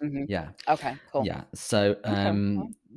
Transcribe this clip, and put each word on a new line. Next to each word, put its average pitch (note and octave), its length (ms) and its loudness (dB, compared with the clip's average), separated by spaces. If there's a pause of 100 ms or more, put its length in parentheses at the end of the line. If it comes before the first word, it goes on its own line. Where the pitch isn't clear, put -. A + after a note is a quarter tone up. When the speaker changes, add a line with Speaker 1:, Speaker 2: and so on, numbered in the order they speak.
Speaker 1:
Mm-hmm. C#3+ 240 -4
Speaker 2:
Yeah. E2+ 220 -4 (180)
Speaker 1:
Okay, D3 280 0 (160)
cool. C3 140 0
Speaker 2:
Yeah, - 180 -4 (100)
so, G2+ 380 2
Speaker 1:
Okay, - 200 -2
well G2+ 160 2
Speaker 2:
um, G2+ 480 0 (220)